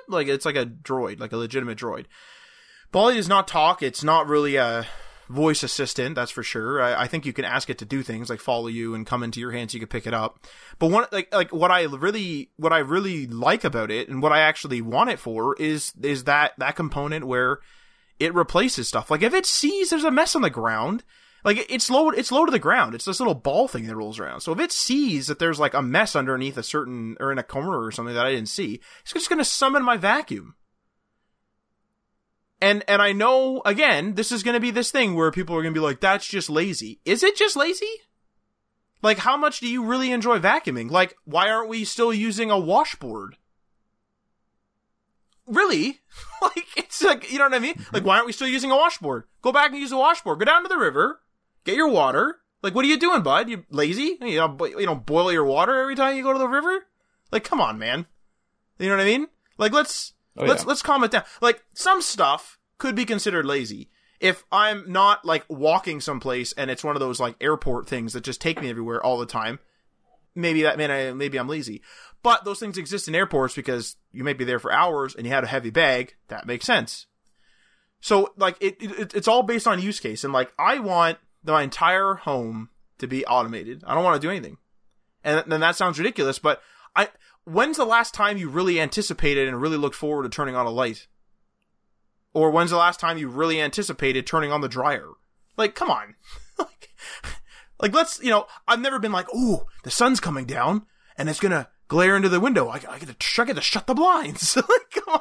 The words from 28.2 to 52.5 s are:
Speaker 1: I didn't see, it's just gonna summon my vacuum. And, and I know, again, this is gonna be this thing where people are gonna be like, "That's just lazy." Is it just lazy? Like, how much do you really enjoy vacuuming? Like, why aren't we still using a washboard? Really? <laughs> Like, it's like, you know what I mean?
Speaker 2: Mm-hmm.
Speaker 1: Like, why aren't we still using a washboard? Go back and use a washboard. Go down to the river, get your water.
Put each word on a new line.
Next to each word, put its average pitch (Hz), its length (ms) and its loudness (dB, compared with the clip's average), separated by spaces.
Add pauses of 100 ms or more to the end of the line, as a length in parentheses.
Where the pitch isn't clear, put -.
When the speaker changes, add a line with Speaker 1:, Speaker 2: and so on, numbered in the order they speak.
Speaker 1:
I 135 80 0
didn't 113 160 -4
see, 120 320 -6 (200)
it's - 120 -16
just 339 160 -4
gonna 311 160 0
summon 269 360 2
my 247 140 2
vacuum. 196 600 -2 (2000)
And, 202 240 2
and 202 140 6
I 202 100 4
know, 262 540 2
again, 208 480 2
this 214 180 -2
is 220 120 -4
gonna 240 160 2
be 240 100 -2
this 233 220 -2
thing 220 240 0
where 160 160 2
people 170 240 -4
are 160 80 0
gonna 160 100 -2
be 156 60 0
like, 147 200 0
"That's 196 280 2
just 190 200 -6
lazy." 156 580 -2
Is 220 180 2
it 403 120 4
just 403 200 2
lazy? 370 340 -2 (1120)
Like, 214 160 4
how 254 180 2
much 294 260 0
do 240 60 -6
you 240 160 -2
really 254 280 0
enjoy 233 260 2
vacuuming? 160 540 0
Like, 185 320 2
why 170 260 0
aren't 220 200 -2
we 226 160 -6
still 233 280 0
using 214 380 -2
a 202 80 4
washboard? 147 800 -2 (2000)
Really? 285 560 2
<laughs> - 400 -14
Like, 349 240 0 (100)
it's - 240 -6
like, 311 300 2
you 269 80 -2
know 277 60 6
what 262 100 4
I 247 40 2
mean? 277 140 -2
Speaker 2:
Mm-hmm. - 220 -8
Speaker 1:
Like, 196 100 0
why 190 120 6
aren't 233 100 4
we 233 40 -6
still 262 160 -4
using 262 220 0
a 262 80 6
washboard? 160 460 2 (180)
Go 254 100 0
back 285 200 6
and 277 80 -10
use 269 120 -8
a 269 60 -2
washboard. 262 400 2
Go 190 80 0
down 330 160 6
to 359 80 -6
the 370 80 0
river, 185 440 0 (440)
get 190 100 -2
your 311 120 4
water. 175 540 2 (200)